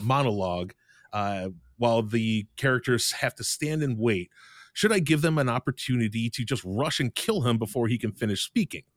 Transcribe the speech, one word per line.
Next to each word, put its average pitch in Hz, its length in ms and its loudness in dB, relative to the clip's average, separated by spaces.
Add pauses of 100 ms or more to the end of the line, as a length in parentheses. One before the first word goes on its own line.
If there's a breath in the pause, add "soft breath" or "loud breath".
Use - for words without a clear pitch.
monologue, 101 720 0 (400 soft breath)
uh, 101 360 -2 (280)
while 117 240 2
the 110 460 0 (100)
characters 127 540 0
have - 240 -4
to 113 80 -14
stand 151 400 -4
and 120 160 -2
wait? 104 320 0 (420 loud breath)
Should 214 180 2
I 208 60 2
give 156 240 2
them 160 160 2
an 135 100 4
opportunity 117 840 0
to 127 120 -4
just 117 220 -4
rush 120 340 -2
and 123 140 -2
kill 214 280 0
him 117 180 4
before 113 280 0
he 117 120 0
can 113 120 -2
finish 104 320 -2
speaking?" 120 400 -2 (140)